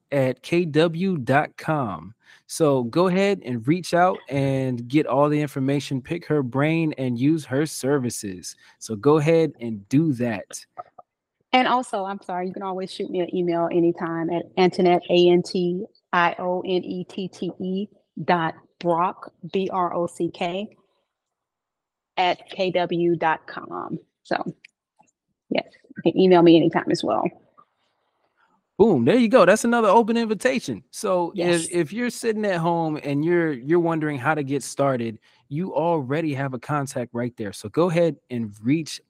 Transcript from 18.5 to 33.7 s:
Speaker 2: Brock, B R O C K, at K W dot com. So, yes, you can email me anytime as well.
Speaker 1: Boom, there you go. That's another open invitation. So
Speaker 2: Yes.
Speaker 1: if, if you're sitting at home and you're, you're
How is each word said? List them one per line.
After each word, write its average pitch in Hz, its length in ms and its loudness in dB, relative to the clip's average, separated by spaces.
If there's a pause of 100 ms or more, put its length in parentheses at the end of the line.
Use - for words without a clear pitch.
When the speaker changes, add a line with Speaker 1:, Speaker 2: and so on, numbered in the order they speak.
Speaker 2:
Brock, 175 540 -2 (200)
B 190 180 -2
R 175 240 -2
O 175 120 -2
C 170 240 -6
K, 190 440 -8 (1400)
at 180 320 0
K 185 220 -2
W 170 460 0
dot 160 300 -2
com. - 520 -10 (240)
So, - 200 -2 (1080)
yes, - 160 -2 (300)
you - 160 -2
can - 60 -2
email 180 220 6
me 170 160 8
anytime - 340 2
as - 140 -2
well. - 200 0 (1500)
Speaker 1:
Boom, 180 280 4
there 175 120 4
you 247 100 4
go. 208 180 6
That's 202 200 6
another 233 240 2
open 226 280 4
invitation. 220 760 -2
So 180 420 -2
Speaker 2:
Yes. 175 300 0
Speaker 1:
if, - 80 -10
if 175 200 -2
you're 240 180 -4
sitting 214 340 -4
at 185 140 0
home 165 440 -2
and 143 220 -2
you're, 170 260 2
you're 143 300 0